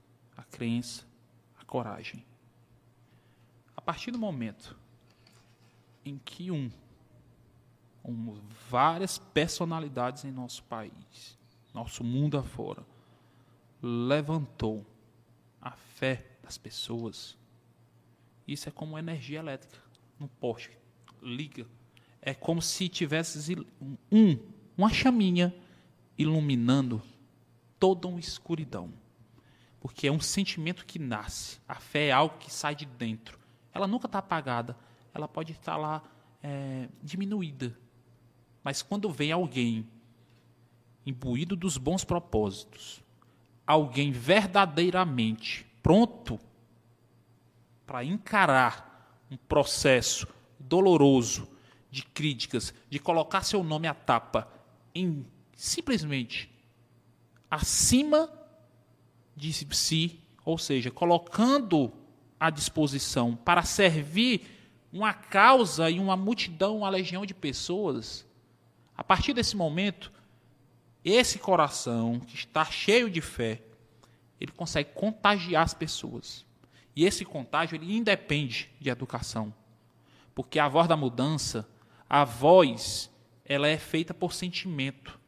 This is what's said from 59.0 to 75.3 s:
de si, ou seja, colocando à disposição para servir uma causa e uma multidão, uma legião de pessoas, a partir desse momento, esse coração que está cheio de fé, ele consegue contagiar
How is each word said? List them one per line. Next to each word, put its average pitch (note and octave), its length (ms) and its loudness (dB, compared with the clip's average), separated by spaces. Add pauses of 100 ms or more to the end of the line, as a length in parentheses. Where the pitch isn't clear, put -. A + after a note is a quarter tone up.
de D3+ 180 -6
si, D#3+ 640 -2 (240)
ou E3 140 -2
seja, B2+ 340 -2
colocando F3 1040 2 (460)
à D#3+ 100 2
disposição C#3 880 -2
para F3 280 2
servir F3+ 1080 0 (220)
uma G3+ 220 -2
causa G3 760 6
e F3 100 0
uma F#3+ 180 2
multidão, G3 640 -2
uma G3+ 100 -2
legião F#3 360 -2
de F#3 80 -10
pessoas, C#3+ 920 -4 (720)
a - 60 -8
partir G3 300 2
desse A#3 220 -2
momento, F3+ 560 -2 (960)
esse A3 340 4
coração A#2+ 800 0
que - 160 -14
está - 300 -2
cheio A3+ 440 2
de E3 120 -4
fé, A2+ 400 -4 (800)
ele C#3+ 100 -8
consegue D#3 420 -4
contagiar F#3+ 720 2